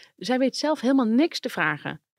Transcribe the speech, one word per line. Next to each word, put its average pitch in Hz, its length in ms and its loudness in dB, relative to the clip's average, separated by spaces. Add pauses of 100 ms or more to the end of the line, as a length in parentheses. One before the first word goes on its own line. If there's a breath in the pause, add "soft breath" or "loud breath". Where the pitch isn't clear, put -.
(160 loud breath)
zij 233 220 -2
weet 262 180 0
zelf 294 240 -2
helemaal 269 260 4
niks 247 340 2
te - 80 -8
vragen. 151 520 -4 (180)